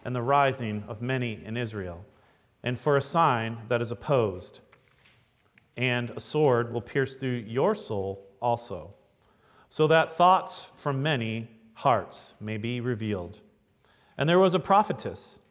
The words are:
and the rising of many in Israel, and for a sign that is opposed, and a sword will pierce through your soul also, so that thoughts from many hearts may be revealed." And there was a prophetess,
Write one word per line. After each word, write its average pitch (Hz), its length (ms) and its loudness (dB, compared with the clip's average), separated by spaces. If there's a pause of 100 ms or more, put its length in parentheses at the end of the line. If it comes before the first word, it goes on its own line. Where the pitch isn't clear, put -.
and 127 100 -6
the 123 80 -2
rising 123 640 0
of 110 160 -10
many 120 420 -4
in 110 120 -8
Israel, 98 480 -6 (580)
and 120 160 -4
for 143 180 2
a 135 60 2
sign 113 640 0
that 120 160 0
is 113 80 -4
opposed, 113 720 -2 (1160)
and 123 340 -2
a - 100 -10
sword 120 520 2
will 117 80 -2
pierce 131 360 -4
through 131 140 -4
your 123 440 0
soul 98 500 -6 (160)
also, 98 540 -4 (760)
so 156 200 2
that 160 200 6
thoughts - 680 4
from 135 260 -2
many 113 460 -2 (240)
hearts - 680 0
may 107 200 -6
be 120 220 -4
revealed." 107 600 -4 (760)
And 139 120 0
there 175 100 6
was 185 160 6
a 175 60 2
prophetess, 170 800 0 (100)